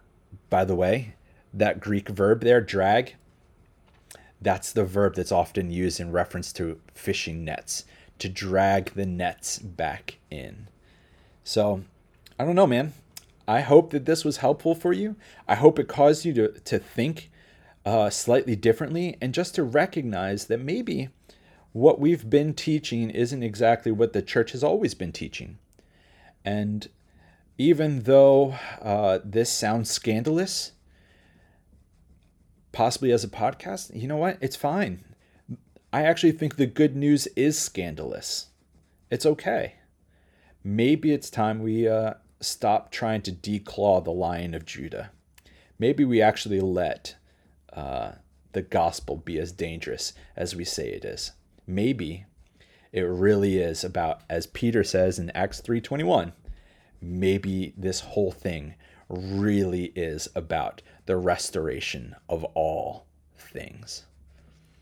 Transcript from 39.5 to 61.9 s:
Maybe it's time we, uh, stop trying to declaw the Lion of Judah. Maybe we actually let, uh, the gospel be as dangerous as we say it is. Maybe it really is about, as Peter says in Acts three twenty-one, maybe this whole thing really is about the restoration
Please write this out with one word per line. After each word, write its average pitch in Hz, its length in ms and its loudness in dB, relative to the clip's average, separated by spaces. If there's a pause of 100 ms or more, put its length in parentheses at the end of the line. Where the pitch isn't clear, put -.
Maybe 131 480 2
it's 143 160 -2
time 110 340 -2
we, 110 260 0
uh, 110 260 0 (260)
stop - 500 -2
trying 110 320 -2
to 98 100 -8
declaw 101 720 0
the 85 80 -6
Lion 87 440 -4
of 80 100 -10
Judah. - 460 -12 (680)
Maybe 139 280 2
we 117 160 6
actually 104 380 2
let, 90 560 -2 (580)
uh, 65 380 -8 (400)
the 95 100 -4
gospel 85 540 -2
be 80 220 -6
as 82 140 -6
dangerous 82 600 -8 (200)
as 90 220 -6
we 85 80 -8
say 71 240 -6
it 50 160 -10
is. - 280 -10 (340)
Maybe 95 580 -4 (640)
it 95 120 -2
really 95 560 4
is 82 260 -2
about, 87 460 -4
as 85 160 -4
Peter 113 360 0
says 92 360 2
in 85 140 -8
Acts - 280 -4
three 117 220 -4
twenty-one, 139 500 0 (720)
maybe 95 720 -2
this 92 240 -4
whole 98 320 -2
thing 80 420 -10 (340)
really 95 840 0
is 80 400 -6
about 78 480 -6 (240)
the 92 100 0
restoration 80 960 -4 (140)